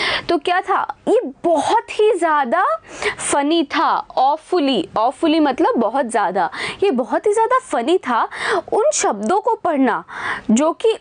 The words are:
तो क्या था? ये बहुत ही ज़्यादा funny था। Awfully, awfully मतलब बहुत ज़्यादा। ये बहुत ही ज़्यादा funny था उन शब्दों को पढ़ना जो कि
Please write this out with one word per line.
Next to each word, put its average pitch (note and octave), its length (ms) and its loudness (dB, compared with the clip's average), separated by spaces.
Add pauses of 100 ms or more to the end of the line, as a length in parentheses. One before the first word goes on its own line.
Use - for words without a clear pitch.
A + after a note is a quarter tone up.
(300)
तो E4+ 80 2
क्या F4+ 240 -2
था? - 360 -2 (100)
ये G#4 140 2 (220)
बहुत F4 560 0
ही G#4+ 180 4
ज़्यादा D#4 480 0 (520)
funny D#4 460 0
था। C4+ 440 -2 (120)
Awfully, C#4 640 0 (120)
awfully D4 440 2
मतलब D4+ 360 2
बहुत A#3+ 280 0
ज़्यादा। F#3+ 440 0 (340)
ये G4 80 4
बहुत C4 360 -2
ही G#4 60 4
ज़्यादा A4+ 260 2
funny D#4 380 0
था A#3+ 320 -2 (440)
उन B4+ 200 2
शब्दों C4 480 0
को A4+ 140 0
पढ़ना C4 480 0 (480)
जो C#4+ 200 4
कि A4 300 0